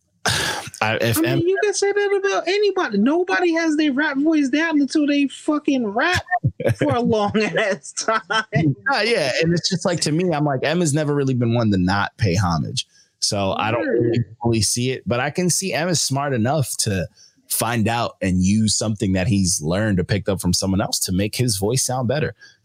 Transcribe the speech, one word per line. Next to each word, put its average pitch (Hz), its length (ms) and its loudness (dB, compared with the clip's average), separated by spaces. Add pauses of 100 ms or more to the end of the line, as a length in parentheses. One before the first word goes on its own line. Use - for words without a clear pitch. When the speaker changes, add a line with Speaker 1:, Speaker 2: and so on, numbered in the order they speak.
(800)
Speaker 1:
I, 110 200 0
if 117 180 2
Speaker 2:
I - 20 2
mean, 123 120 0
Speaker 1:
M 135 80 0
Speaker 2:
you 370 220 0
can 415 120 0
say 403 180 0
that 403 320 0
about 381 240 0
anybody. 370 500 0
Nobody 349 560 2
has 330 220 0
their 302 160 2
rap 285 240 0
voice 294 320 2
down 302 320 0
until 285 260 2
they 285 220 2
fucking 285 580 -2
rap 285 380 0 (260)
Speaker 1:
<laughs> - 260 -2
Speaker 2:
for 294 180 0
a 240 60 0
long 214 360 0
ass 202 560 -2
time. 220 280 -2 (100)
Speaker 1:
Ah, 214 720 0
yeah, 202 300 2 (100)
and 165 100 2
it's 175 160 0
just 180 160 -2
like, 175 160 0
to 156 120 -2
me, 175 200 0
I'm 147 120 0
like, 139 180 0
M 160 180 2
has 151 140 0
never 147 200 0
really 135 200 0
been 117 200 2
one 117 160 2
to 98 80 2
not 92 380 0
pay 87 180 2
homage. 85 520 -2 (340)
So 101 360 -2
I 107 140 0
don't 120 160 0
Speaker 2:
Word. 226 160 2
Speaker 1:
really 117 220 2 (180)
fully 117 180 2
see 123 300 0
it, 127 160 -6
but 117 140 0
I 139 100 -2
can 180 180 0
see 185 240 -2
M 151 160 -2
is 170 140 0
smart 139 320 -2
enough 127 460 0
to 95 260 -2 (420)
find 113 400 0
out 117 320 -2
and 92 240 2
use 107 320 2
something 107 380 0
that 92 120 0
he's 95 360 2
learned 95 380 0
or 87 40 0
picked 101 240 -2
up 95 140 0
from 87 100 0
someone 95 300 0
else - 160 -4
to - 140 -4
make 101 220 -2
his 123 220 0
voice 107 260 0
sound 127 260 -2
better. 143 260 -2 (300)